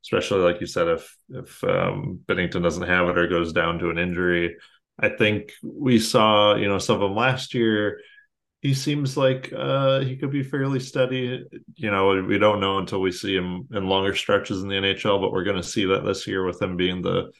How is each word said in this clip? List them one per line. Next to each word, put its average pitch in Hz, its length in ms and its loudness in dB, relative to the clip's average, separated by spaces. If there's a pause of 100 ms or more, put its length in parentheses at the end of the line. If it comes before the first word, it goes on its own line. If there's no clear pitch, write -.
especially, 95 340 -2
like 87 220 2
you 87 60 -8
said, 85 200 0
if, - 300 -4 (120)
if, - 340 -14
um, 92 640 -2
Binnington 90 360 -2
doesn't 87 240 0
have 90 220 4
it 87 80 0
or 87 100 2
goes 85 240 0
down 85 280 0
to 87 100 -2
an 82 80 -4
injury. 87 580 0 (440)
I 107 100 2
think 107 420 0 (120)
we 127 340 2
saw, 107 580 6
you 104 120 -2
know, 101 100 0
some 101 240 0
of 101 80 2
him 98 60 -4
last 120 400 -2
year. 107 440 0 (600)
He 139 140 2
seems 143 420 -2
like, 131 380 2
uh, 135 460 0
he 131 160 -4
could 139 120 -4
be 139 140 -2
fairly 135 360 -2
steady. 127 640 -2 (300)
You - 160 -6
know, 98 340 2
we 98 140 0
don't 101 220 4
know 98 180 0
until 95 240 -2
we 95 100 2
see 98 240 -4
him 90 360 -4
in 98 160 -4
longer 95 260 2
stretches 98 480 0
in 98 80 -8
the 98 60 -2
N 98 100 0
H 98 220 0
L, 101 120 4
but 92 120 0
we're 95 120 -2
gonna 92 200 -2
see 101 220 -2
that 95 200 2
this 98 220 -2
year 95 180 -2
with 87 160 -4
him 92 160 -4
being 90 240 0
the 90 380 -2